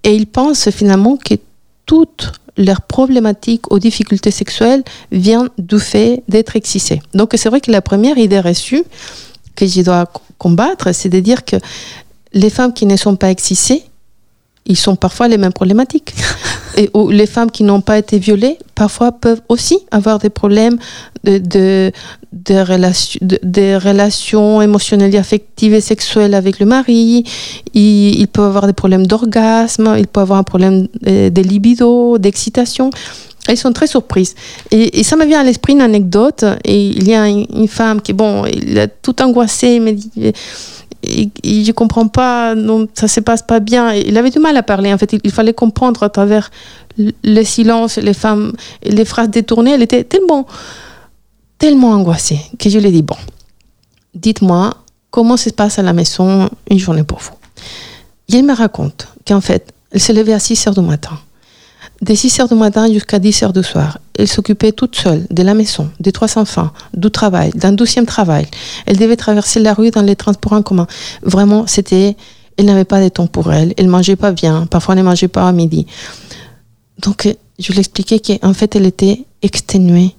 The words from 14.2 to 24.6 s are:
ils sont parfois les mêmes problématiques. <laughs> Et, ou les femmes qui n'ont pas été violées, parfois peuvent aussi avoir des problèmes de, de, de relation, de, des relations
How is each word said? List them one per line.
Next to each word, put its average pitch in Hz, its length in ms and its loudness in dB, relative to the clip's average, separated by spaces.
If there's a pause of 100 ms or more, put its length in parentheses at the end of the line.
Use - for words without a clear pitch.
ils 185 120 0
sont 196 200 0
parfois 240 320 -2
les 226 100 2
mêmes 185 140 0
problématiques. 226 680 -2
<laughs> - 60 -6 (520)
Et, 208 180 2
ou 208 160 2
les 208 160 4
femmes 233 240 -2
qui 220 140 -2
n'ont 202 160 4
pas 214 180 0
été 208 220 0
violées, 214 360 0 (200)
parfois 226 340 0
peuvent 233 380 -2
aussi 240 300 0 (120)
avoir 208 300 0
des 208 100 0
problèmes 220 480 0 (460)
de, 196 140 2
de, 190 520 2 (420)
de 180 220 -2
relation, 185 680 0
de, 185 220 0
des 196 340 0
relations 208 840 2